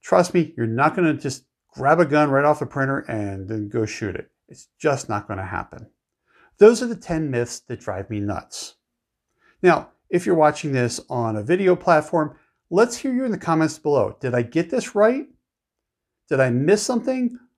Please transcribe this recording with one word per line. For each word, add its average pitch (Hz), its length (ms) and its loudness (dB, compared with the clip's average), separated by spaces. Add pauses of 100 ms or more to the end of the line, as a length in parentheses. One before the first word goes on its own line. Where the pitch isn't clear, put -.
Trust 180 320 2
me, 170 220 0
you're 117 120 -2
not 139 280 0
gonna 160 200 0
just 135 300 -10 (260)
grab 143 280 2
a 170 60 6
gun 147 240 2
right 135 160 2
off 147 140 2
the 143 60 -4
printer 135 420 -4
and 98 400 -6
then 107 220 -6
go 113 160 -2
shoot 104 300 -8
it. - 160 -12 (160)
It's - 200 -20 (100)
just 143 320 -2
not 104 180 -6
gonna 95 180 -8
happen. 92 440 -12 (680)
Those 226 240 8
are 247 60 -4
the 233 80 -6
ten 160 360 -6
myths 120 300 -4
that - 180 -12
drive 98 300 -8
me 107 100 -6
nuts. - 560 -8 (840)
Now, 175 300 2 (180)
if 180 160 -2
you're 190 100 2
watching 151 360 2
this 123 280 -2 (100)
on 113 260 -2
a 104 80 -4
video 180 320 2
platform, 156 600 0 (360)
let's 226 260 2
hear 269 160 -4
you 254 100 -2
in 247 80 -2
the 190 60 -4
comments 160 400 0
below. 139 420 0
Did 127 140 -2
I 123 80 2
get 160 300 -2
this - 240 -6
right? 226 340 2 (1000)
Did 139 120 0
I 131 100 4
miss 147 320 2
something? 247 580 -4 (180)